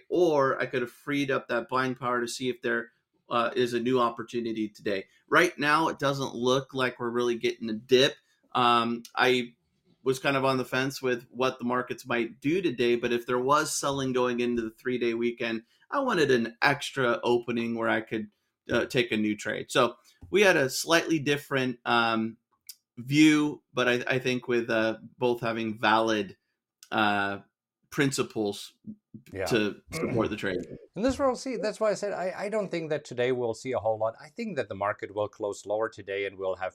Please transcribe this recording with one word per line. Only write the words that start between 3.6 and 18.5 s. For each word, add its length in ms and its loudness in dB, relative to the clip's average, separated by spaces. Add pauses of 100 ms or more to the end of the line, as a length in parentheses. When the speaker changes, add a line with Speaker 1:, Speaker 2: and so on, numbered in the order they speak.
Speaker 1:
a 60 0
new 200 2
opportunity 680 -2
today. 380 -6 (220)
Right 300 4
now, 300 2
it 120 -4
doesn't 360 -2
look 380 0
like 260 -2
we're 100 -4
really 280 0
getting 320 -4
a 40 -4
dip. 400 4 (400)
Um, 480 4 (140)
I 380 2 (500)
was 160 0
kind 180 0
of 80 2
on 120 2
the 80 -2
fence 360 -2
with 300 -2
what 260 -2
the 80 -8
markets 400 -4
might 340 -4
do 220 0
today, 360 2
but 140 -2
if 140 -2
there 140 0
was 340 2
selling 400 -2
going 280 0
into 200 0
the 80 -6
three-day 460 -4
weekend, 480 -4 (260)
I 120 -2
wanted 280 2
an 320 2
extra 600 0
opening 520 0
where 140 -2
I 120 0
could, 260 -6 (440)